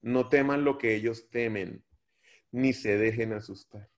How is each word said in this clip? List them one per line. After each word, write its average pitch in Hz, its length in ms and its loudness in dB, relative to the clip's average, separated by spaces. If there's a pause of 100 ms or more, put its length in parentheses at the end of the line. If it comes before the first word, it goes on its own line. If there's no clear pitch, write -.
No 123 260 0
teman 143 360 4
lo 139 140 2
que 110 160 2
ellos 113 360 -4
temen, 110 540 -4 (680)
ni 131 220 2
se 104 240 0
dejen 110 340 0
asustar. 104 640 -12